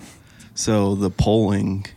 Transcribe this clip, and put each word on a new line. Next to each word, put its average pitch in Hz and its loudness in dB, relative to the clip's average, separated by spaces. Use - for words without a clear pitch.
So 101 0
the 98 -2
pulling, 101 0